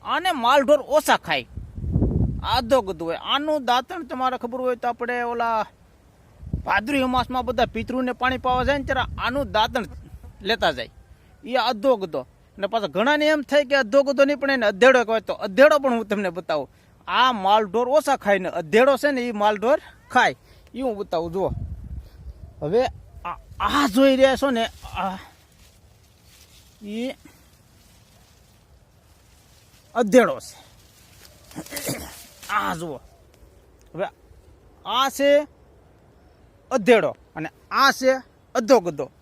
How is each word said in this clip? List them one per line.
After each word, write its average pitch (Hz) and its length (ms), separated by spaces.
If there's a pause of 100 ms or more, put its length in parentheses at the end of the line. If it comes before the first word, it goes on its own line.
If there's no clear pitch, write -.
આને 302 280
માલઢોર 277 480
ઓછા 202 380
ખાય. 143 280 (960)
આ 220 140
અધોગધો 214 480
હોય. 165 120
આનું 285 480
દાંતણ 254 380
તમારે 254 340
ખબર 247 220
હોય 254 160
તો 240 120
આપણે 240 360
ઓલા 233 420 (1000)
ભાદરવી 220 360
અમાસમાં 254 440
બધા 240 200
પિતૃને 247 480
પાણી 254 240
પાવા 254 260
જાય 277 140
ને 277 60
ત્યારે 247 380
આનું 240 300
દાંતણ 220 340 (560)
લેતા 202 300
જાય. 123 180 (560)
ઈ 240 100
આ 240 140
અધોગધો. 196 520 (360)
અને 196 100
પાછા 208 200
ઘણાને 262 400
એમ 302 140
થાય 285 240
કે 262 100
અધોગધો 269 500
નહીં, 285 120
પણ 277 140
એને 247 140
અધેડો 233 380
કહેવાય. 220 180
તો - 120
અધેડો 262 460
પણ 269 140
હું 226 140
તમને 202 220
બતાવું. 165 400 (380)
આ 233 240
માલઢોર 214 580
ઓછા 277 260
ખાય 202 240
ને 180 100
અધેડો 208 480
છે 285 140
ને, 262 160
ઈ 240 40
માલઢોર 214 480 (320)
ખાય. 196 240 (400)
ઈ 233 60
હું 233 160
બતાવું, 170 360
જુઓ. 175 180 (1120)
હવે 202 240 (400)
આ, 175 120 (220)
આ 233 280
જોઈ 262 280
રહ્યા 262 200
છો 277 160
ને, 226 180 (240)
આ 185 240 (1700)
ઈ 220 260 (2750)
અધેડો 190 440
છે. - 160 (1900)
આ 196 260
જુઓ. 160 240 (960)
હવે 180 120 (800)
આ 254 240
છે 285 380 (1200)
અધેડો 208 440 (200)
અને 160 140 (220)
આ 262 200
છે 262 200 (440)
અધોગધો. 175 560 (100)